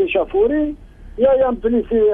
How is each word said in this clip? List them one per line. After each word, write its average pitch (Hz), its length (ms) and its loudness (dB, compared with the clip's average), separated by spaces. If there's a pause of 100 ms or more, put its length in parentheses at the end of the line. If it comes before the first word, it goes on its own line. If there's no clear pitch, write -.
échauffourées. 302 640 0 (480)
Il 226 60 0
y 269 40 4
a 262 240 4
un 240 140 -4
policier, 226 480 0